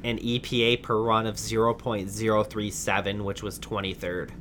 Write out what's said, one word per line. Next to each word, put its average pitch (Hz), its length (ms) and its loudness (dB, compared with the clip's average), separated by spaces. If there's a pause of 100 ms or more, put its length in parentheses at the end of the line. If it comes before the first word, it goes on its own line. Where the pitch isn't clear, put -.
and 117 180 0
E 120 160 0
P 123 220 0
A 120 160 6
per 110 240 0
run 113 260 4
of 107 100 -4
zero 113 360 2
point 107 360 -4
zero 107 340 2
three 104 280 -2
seven, 101 540 0
which 98 180 -4
was 98 160 -8
twenty-third. 92 800 -4